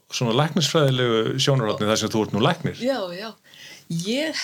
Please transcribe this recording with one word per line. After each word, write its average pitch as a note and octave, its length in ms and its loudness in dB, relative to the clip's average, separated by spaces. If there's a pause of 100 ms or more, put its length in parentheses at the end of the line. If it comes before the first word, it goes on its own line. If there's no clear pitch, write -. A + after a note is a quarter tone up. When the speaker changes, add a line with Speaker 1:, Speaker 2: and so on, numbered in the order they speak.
(160)
Speaker 1:
svona A#2 160 0
læknisfræðilegu B2+ 1040 2
sjónarhorni, A2 540 2
þar G#2+ 100 4
sem G#2 140 -2
þú A2 100 4
ert - 80 -6
nú G2+ 80 2
læknir. D3 400 0
Speaker 2:
Já, B3+ 160 -2 (160)
já. G3 140 -12 (720)
Ég C4+ 440 -4